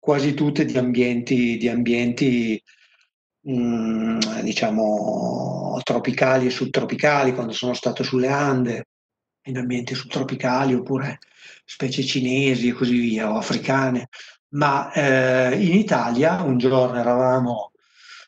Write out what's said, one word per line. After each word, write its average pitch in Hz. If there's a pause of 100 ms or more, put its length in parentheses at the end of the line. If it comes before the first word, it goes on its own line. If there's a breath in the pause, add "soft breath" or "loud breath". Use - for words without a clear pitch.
quasi 143
tutte 147
di -
ambienti, 123
di 117
ambienti, 120 (880 soft breath)
mm, 113 (220)
diciamo, 107
tropicali 127
e -
subtropicali, 131
quando 117
sono 127
stato 123
sulle 127
Ande, 135 (560)
in 127
ambienti 123
subtropicali, 131
oppure 131 (460 loud breath)
specie 131
cinesi 127
e 117
così 123
via, 110
o 110
africane. 127 (440 loud breath)
Ma, 143
eh, 127
in 180
Italia 156
un 135
giorno 127
eravamo 123 (560 loud breath)